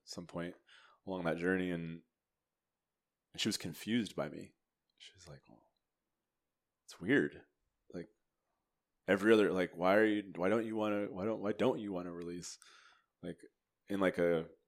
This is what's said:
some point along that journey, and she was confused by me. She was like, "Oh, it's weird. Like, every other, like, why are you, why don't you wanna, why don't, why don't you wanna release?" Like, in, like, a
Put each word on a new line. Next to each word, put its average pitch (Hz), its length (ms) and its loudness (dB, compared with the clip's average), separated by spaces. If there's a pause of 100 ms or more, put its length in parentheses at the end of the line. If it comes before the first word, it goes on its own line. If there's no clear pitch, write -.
some 87 200 -14
point 87 300 -10 (520)
along 92 180 -4
that 82 120 0
journey, 90 340 0
and 82 300 -6 (1400)
she - 100 -2
was 104 100 0
confused 104 580 -4
by 73 140 -4
me. 78 240 -14 (440)
She - 180 -20
was - 120 -20
like, 69 140 -20 (100)
"Oh, 57 60 -20 (1300)
it's - 160 -20
weird. 95 400 2 (520)
Like, 85 140 -12 (1000)
every 101 260 6
other, 104 180 6
like, 90 240 0
why 92 200 4
are 110 100 6
you, 104 180 2 (120)
why 90 140 0
don't 113 160 2
you 110 100 -6
wanna, 104 340 -2
why 92 160 -6
don't, 110 160 -2
why 101 100 0
don't 120 280 0
you 101 120 -6
wanna 87 200 -6
release?" 85 460 -10 (640)
Like, 87 140 -8 (520)
in, 101 100 -2
like, 92 180 4
a 85 280 4 (220)